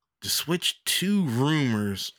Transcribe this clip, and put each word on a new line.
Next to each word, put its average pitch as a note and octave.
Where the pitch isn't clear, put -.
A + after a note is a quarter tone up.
The G2+
Switch -
two G3
rumors A#2+